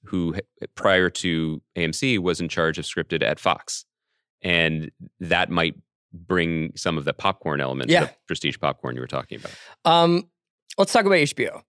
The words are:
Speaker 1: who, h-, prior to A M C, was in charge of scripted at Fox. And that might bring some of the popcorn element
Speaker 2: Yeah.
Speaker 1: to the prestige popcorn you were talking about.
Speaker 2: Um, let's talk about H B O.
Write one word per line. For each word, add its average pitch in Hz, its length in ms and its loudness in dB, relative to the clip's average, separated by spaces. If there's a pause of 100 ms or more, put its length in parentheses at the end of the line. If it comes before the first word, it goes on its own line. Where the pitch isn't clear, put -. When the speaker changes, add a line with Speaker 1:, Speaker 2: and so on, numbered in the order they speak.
Speaker 1:
who, 85 300 -2
h-, - 400 -10
prior 92 340 2
to 80 520 -2 (140)
A 87 80 -2
M 80 100 -2
C, 127 260 0
was 87 200 0
in 85 100 -4
charge 82 280 0
of 87 80 -8
scripted 82 380 -4
at 62 160 0
Fox. - 460 -4 (560)
And 82 500 0 (280)
that 87 300 0
might 85 260 0 (380)
bring 85 640 -2
some 82 220 -2
of 71 80 -6
the - 80 -2
popcorn 82 480 -4
element 65 280 -4
Speaker 2:
Yeah. 170 120 4
Speaker 1:
to - 60 0
the - 60 -16 (140)
prestige 76 320 -4
popcorn 67 360 -4
you 62 60 -8
were 64 60 -10
talking 64 320 -8
about. - 120 -16 (320)
Speaker 2:
Um, 170 460 4 (480)
let's 196 160 2
talk 226 120 4
about 196 100 6
H 147 200 2
B 113 140 -2
O. - 200 -14